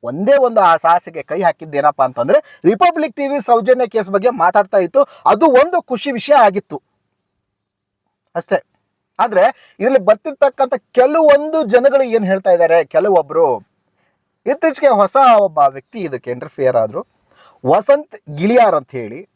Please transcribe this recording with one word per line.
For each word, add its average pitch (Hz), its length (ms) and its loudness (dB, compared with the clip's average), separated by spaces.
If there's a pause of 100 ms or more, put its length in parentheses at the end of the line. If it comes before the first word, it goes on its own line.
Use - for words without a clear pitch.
ಒಂದೇ 196 320 0
ಒಂದು 233 240 0
ಆ 170 140 4
ಸಾಹಸಕ್ಕೆ 165 480 -2
ಕೈ 170 180 -8
ಹಾಕಿದ್ದೇನಪ್ಪ 147 640 -2
ಅಂತಂದ್ರೆ, 131 600 -2
ರಿಪಬ್ಲಿಕ್ 311 500 0
ಟಿ 285 120 -6
ವಿ 277 120 -4
ಸೌಜನ್ಯ 240 480 0
ಕೇಸ್ 196 220 -6
ಬಗ್ಗೆ 196 200 -2
ಮಾತಾಡ್ತಾ 202 480 0
ಇತ್ತು. 185 220 0 (260)
ಅದು 214 200 2
ಒಂದು 320 360 2
ಖುಷಿ 254 300 -8
ವಿಷಯ 247 220 -2
ಆಗಿತ್ತು 202 480 0 (1500)
ಅಷ್ಟೇ. 170 260 -4 (580)
ಆದ್ರೆ - 600 -2
ಇದ್ರಲ್ಲಿ 254 200 0
ಬರ್ತಿರ್ತಕ್ಕಂಥ 269 760 -2 (180)
ಕೆಲವೊಂದು 302 720 2
ಜನಗಳು 254 400 0
ಏನ್ 226 220 -2
ಹೇಳ್ತಾ 190 260 -2
ಇದ್ದಾರೆ, 170 340 2
ಕೆಲವೊಬ್ರು 160 760 -2 (840)
ಇತ್ತೀಚೆಗೆ 294 420 -2
ಹೊಸ 208 300 2 (220)
ಒಬ್ಬ 170 200 -2
ವ್ಯಕ್ತಿ 139 400 -4
ಇದಕ್ಕೆ 131 320 -8
ಇಂಟರ್ಫಿಯರ್ 123 440 -4
ಆದ್ರು, 113 300 -4 (600)
ವಸಂತ್ 277 500 0 (200)
ಗಿಳಿಯಾರ್ 208 400 2
ಅಂತ 139 160 -6
ಹೇಳಿ. 123 440 -12